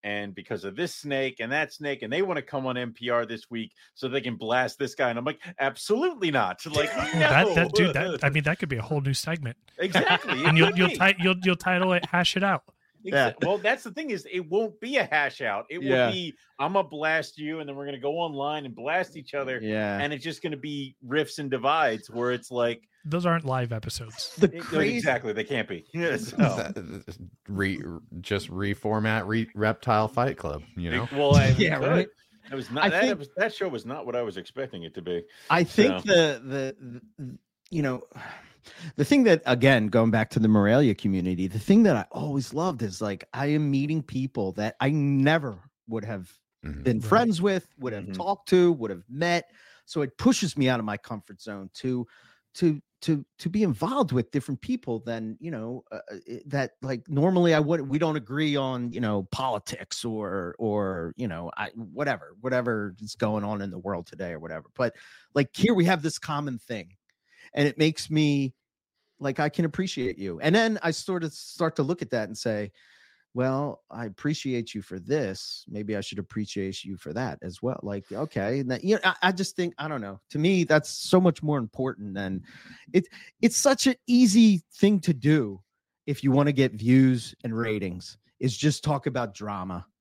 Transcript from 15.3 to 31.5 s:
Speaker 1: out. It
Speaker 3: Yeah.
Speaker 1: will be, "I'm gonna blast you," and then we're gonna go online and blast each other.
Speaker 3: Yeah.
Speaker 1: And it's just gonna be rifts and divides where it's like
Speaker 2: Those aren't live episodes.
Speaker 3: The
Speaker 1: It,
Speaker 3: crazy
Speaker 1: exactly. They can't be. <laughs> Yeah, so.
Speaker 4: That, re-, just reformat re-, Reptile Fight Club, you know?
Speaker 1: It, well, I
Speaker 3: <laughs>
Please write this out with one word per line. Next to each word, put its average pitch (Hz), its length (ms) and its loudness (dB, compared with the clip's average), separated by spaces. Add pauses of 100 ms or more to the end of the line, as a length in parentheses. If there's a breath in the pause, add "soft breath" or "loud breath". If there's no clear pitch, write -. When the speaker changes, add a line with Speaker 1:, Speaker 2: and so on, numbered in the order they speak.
Speaker 1:
out. 110 300 -4
It 160 120 -10
Speaker 3:
Yeah. 131 240 4
Speaker 1:
will 113 60 0
be, 170 220 -6 (260 soft breath)
"I'm 160 140 -2
gonna 196 120 2
blast 156 500 -2
you," 151 220 -6
and 151 100 -10
then 139 60 -10
we're 139 120 -10
gonna 139 120 -8
go 143 200 -2
online 151 460 -4
and 120 120 -12
blast 160 400 -4
each 143 180 -16
other. 131 260 -4
Speaker 3:
Yeah. 107 400 -2
Speaker 1:
And 143 120 -2
it's 135 100 -8
just 160 180 -8
gonna 156 160 -6
be 143 460 -8
rifts 147 380 -2
and 143 100 -6
divides 131 600 0
where 120 220 -2
it's 123 180 -6
like 120 320 -2 (220)
Speaker 2:
Those 165 200 -2
aren't 170 200 0
live 127 280 -2
episodes. 110 640 -10
Speaker 3:
The 165 200 4
Speaker 1:
It, 170 80 -10
Speaker 3:
crazy 165 320 0
Speaker 1:
exactly. 127 360 0
They 104 120 -2
can't 120 240 -4
be. 87 200 -10
<laughs> - 60 -20
Yeah, 165 220 -2
so. 117 200 -8
Speaker 4:
That, 95 800 -2 (320)
re-, 98 320 -2 (400)
just 95 300 -4
reformat 104 800 -2
re-, 113 260 0
Reptile 107 540 2
Fight 123 280 0
Club, 73 280 -6 (120)
you 87 140 -4
know? - 140 0
Speaker 1:
It, - 80 -10
well, 143 240 6
I 135 120 6
Speaker 3:
<laughs> 127 100 4